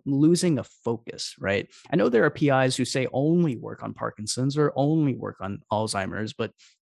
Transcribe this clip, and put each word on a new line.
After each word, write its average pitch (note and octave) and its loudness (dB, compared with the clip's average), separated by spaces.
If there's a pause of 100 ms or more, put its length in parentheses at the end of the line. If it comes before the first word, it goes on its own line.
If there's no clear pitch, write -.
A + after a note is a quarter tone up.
losing D#3 4
a F#2+ -4
focus, - -8
right? G2 -2 (240)
I D#3+ 2
know G3+ 4
there A#3 4
are D3+ 4
P C#3+ 0
Is C3 4
who B2+ 0
say B2+ -2
only D#3 2
work A2 -12
on A2 -8
Parkinson's A2+ -4
or D3 2
only C#3+ 2
work G#2 -10
on G2 -8 (100)
Alzheimer's, G#2 -4
but - -6 (320)